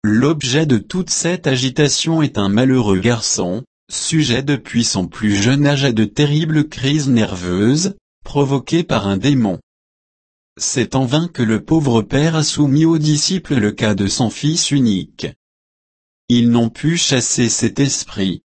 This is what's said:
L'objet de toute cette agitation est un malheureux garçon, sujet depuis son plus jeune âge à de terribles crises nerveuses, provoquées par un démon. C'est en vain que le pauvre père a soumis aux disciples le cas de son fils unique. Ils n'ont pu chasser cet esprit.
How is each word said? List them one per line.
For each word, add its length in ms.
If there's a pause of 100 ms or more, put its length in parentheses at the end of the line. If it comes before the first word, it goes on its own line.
L'objet 640
de 120
toute 320
cette 360
agitation 760
est 160
un 100
malheureux 500
garçon, 640 (260)
sujet 540
depuis 400
son 240
plus 300
jeune 300
âge 180
à 80
de 120
terribles 640
crises 400
nerveuses, 880 (300)
provoquées 580
par 240
un 100
démon. 440 (960)
C'est 400
en 80
vain 240
que 160
le 200
pauvre 380
père 320
a 80
soumis 420
aux 140
disciples 600
le 120
cas 240
de 140
son 200
fils 440
unique. 560 (1000)
Ils 220
n'ont 180
pu 280
chasser 520
cet 300
esprit. 720